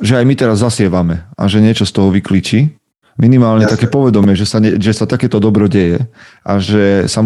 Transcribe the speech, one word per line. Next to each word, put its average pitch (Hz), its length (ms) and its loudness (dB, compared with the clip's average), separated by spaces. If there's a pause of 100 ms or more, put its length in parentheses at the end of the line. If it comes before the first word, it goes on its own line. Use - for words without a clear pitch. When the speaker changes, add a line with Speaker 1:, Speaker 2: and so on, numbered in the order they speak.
Speaker 1:
že 117 160 0
aj 120 80 2
my 135 120 2
teraz 113 280 0
zasievame 90 600 -2 (120)
a - 80 -2
že 101 160 0
niečo 107 240 2
z - 80 -6
toho 98 200 0
vyklíči. 104 600 0 (460)
Minimálne 113 480 2
Speaker 2:
Jasne. 107 80 -2
Speaker 1:
také 120 160 -2
povedomie, 104 460 2
že 104 100 -4
sa 110 140 -2
ne-, 110 180 0
že 107 160 0
sa - 80 -6
takéto 113 380 -2
dobro 104 260 2
deje 95 380 0 (400)
a 98 160 -2
že 98 500 0
sa - 140 -4